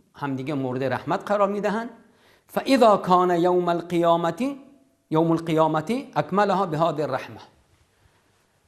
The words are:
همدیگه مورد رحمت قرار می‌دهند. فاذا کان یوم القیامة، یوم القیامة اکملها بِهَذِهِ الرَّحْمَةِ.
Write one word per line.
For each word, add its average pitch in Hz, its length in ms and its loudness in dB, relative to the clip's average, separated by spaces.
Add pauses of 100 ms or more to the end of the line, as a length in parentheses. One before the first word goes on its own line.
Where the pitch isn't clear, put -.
(160)
همدیگه 135 380 -6
مورد 131 300 -4
رحمت 139 480 -4
قرار 202 180 2
می‌دهند. 208 400 -4 (580)
فاذا 226 500 4
کان 180 320 2
یوم 175 400 2
القیامة، 170 880 0 (520)
یوم 165 220 2
القیامة 160 840 0
اکملها 196 500 0
بِهَذِهِ 156 380 -2
الرَّحْمَةِ. 120 380 -6 (1300)